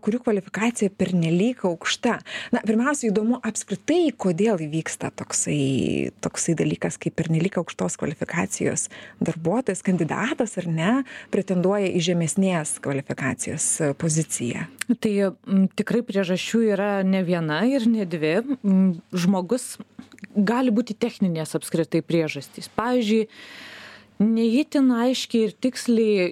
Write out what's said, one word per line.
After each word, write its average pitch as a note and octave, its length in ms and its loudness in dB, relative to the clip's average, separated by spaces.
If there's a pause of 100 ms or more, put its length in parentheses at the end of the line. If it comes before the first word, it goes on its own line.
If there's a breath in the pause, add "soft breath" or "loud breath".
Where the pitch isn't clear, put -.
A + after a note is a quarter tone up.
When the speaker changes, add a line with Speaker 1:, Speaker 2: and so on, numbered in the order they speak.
Speaker 1:
kurių A3+ 200 -2
kvalifikacija G#3 720 -2
pernelyg F3+ 720 0
aukšta. F#3 520 0 (360 loud breath)
Na, - 80 0
pirmiausia, A#3 480 2
įdomu A3 320 2
apskritai, D4 720 0
kodėl F#3+ 480 2
įvyksta D#3 480 -4
toksai, C3+ 1000 0 (100)
toksai - 360 -2
dalykas, E3+ 440 -2
kaip - 160 -6
pernelyg D#3+ 440 0
aukštos F3 360 -6
kvalifikacijos - 920 -4 (320 loud breath)
darbuotojas, F3 640 -2
kandidatas, F#3+ 720 -2
ar F3 120 -6
ne, D#3+ 220 0 (420 loud breath)
pretenduoja F#3+ 560 2
į F3+ 220 0
žemesnės F3 680 0
kvalifikacijos, C3+ 960 -4
a, C#3+ 160 0
poziciją. D#3 760 -4 (240)
Speaker 2:
Tai, A3 240 0 (320)
m, F#3+ 240 4
tikrai G#3+ 340 0
priežasčių F#3+ 560 0 (140)
yra G3+ 260 0
ne F#3+ 240 2
viena E3 400 0
ir B3+ 240 4
ne A3 160 2
dvi. D#3+ 300 0 (240)
M, F#3+ 260 4 (240)
žmogus F#3 680 0 (520)
gali A#3 420 2
būti A3+ 220 0
techninės F3 640 -2
apskritai E3 480 -2
priežastys. - 680 -4
Pavyzdžiui, A3 540 0 (920 loud breath)
ne A3+ 260 4 (160)
itin C#4 320 2
aiškiai A#3 540 2
ir F#3 100 -6
tiksliai A3 760 2